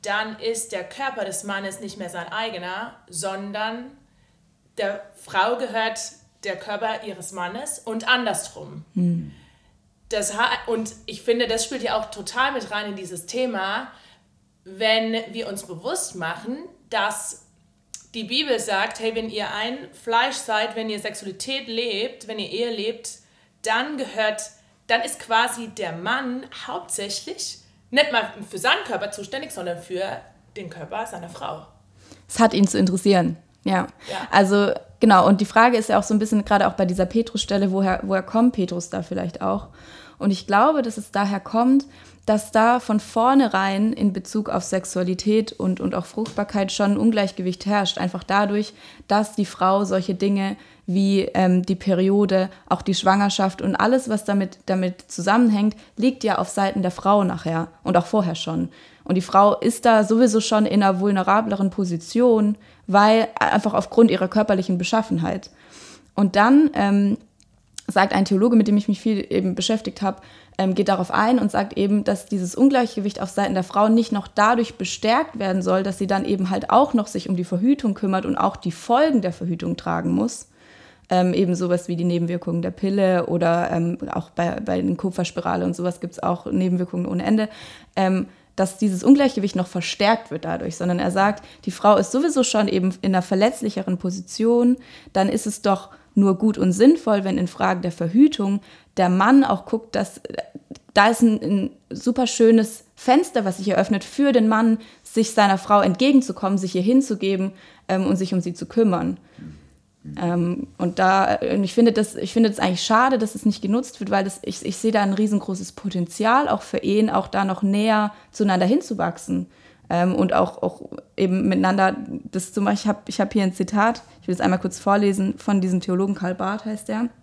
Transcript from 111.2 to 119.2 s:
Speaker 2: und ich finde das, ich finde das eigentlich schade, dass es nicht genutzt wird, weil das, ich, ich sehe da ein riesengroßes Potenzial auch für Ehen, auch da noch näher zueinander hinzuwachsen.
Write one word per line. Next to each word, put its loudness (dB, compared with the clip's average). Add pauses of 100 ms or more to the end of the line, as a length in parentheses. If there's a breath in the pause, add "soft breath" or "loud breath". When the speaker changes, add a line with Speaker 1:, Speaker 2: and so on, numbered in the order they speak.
Speaker 2:
und 0
ich -4
finde 6
das, -2
ich -6
finde 4
das -6
eigentlich 0
schade, 4
dass -2
es -6
nicht 0
genutzt -2
wird, -6
weil 2
das, -6
ich, -8
ich -6
sehe 0
da 2
ein 2
riesengroßes -2
Potenzial -2
auch -2
für -6
Ehen, 2
auch -6
da -2
noch -2
näher 0 (180 loud breath)
zueinander 2
hinzuwachsen. -2 (420 soft breath)